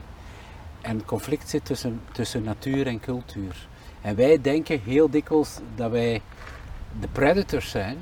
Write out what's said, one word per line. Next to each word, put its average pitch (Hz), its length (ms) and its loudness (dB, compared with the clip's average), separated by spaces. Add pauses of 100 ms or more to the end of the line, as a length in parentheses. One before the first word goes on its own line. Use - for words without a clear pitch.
(800)
En 110 160 -2
het 107 100 -6
conflict 131 420 -2
zit 151 160 0
tussen, 117 360 -2 (120)
tussen 117 300 -2
natuur 135 440 0
en 117 140 -2
cultuur. 104 680 -6 (340)
En 104 160 -2
wij 139 240 8
denken 147 440 2
heel 139 260 6
dikwijls 151 480 2 (160)
dat 117 160 -2
wij 117 320 2 (760)
de 98 120 -4
predators 147 580 4
zijn, 110 320 -2